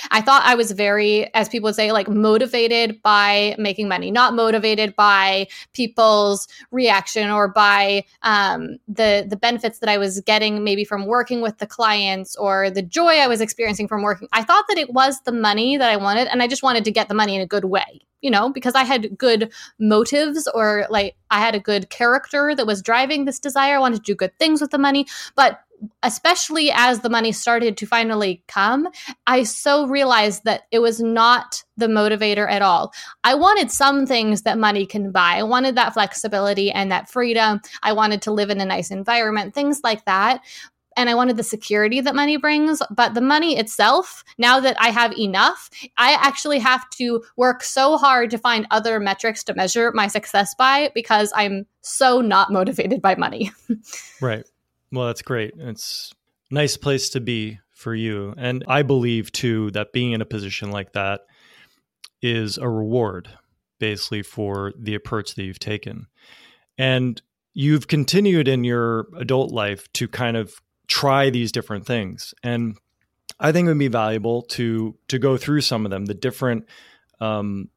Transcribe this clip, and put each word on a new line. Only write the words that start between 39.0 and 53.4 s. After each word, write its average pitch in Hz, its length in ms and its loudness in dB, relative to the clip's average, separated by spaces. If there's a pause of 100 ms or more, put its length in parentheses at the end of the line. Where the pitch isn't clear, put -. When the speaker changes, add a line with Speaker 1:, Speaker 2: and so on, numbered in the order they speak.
Speaker 1:
things 285 300 -2
like 220 220 -2
that. 208 340 0 (560)
And 247 120 0
I 233 60 2
wanted 247 220 2
the 208 80 -4
security 214 560 -2
that 262 160 -2
money 294 220 0
brings. 302 520 0
But 220 240 0
the 233 60 -2
money 294 360 2
itself, 226 680 0 (120)
now 247 220 4
that 262 220 2
I 226 100 4
have 233 260 0
enough, 214 540 0 (260)
I 254 180 4
actually 277 440 0
have 254 380 0
to 233 260 -2 (140)
work 247 260 2
so 277 360 2
hard 254 320 4
to 233 80 -4
find 226 340 0
other 220 260 0
metrics 208 460 -4
to 220 100 -6
measure 214 400 0
my 208 140 0
success 202 480 -2
by 277 400 2
because 214 400 0
I'm 202 300 -2 (160)
so 254 380 2
not 196 300 2
motivated 196 500 -2
by 190 140 2
money. - 380 -4 (160)